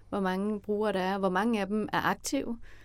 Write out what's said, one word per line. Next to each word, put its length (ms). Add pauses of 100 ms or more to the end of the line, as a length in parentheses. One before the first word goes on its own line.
hvor 100
mange 400
brugere 340
der 80
er, 160
hvor 120
mange 320
af 60
dem 260
er 80
aktive, 580 (260)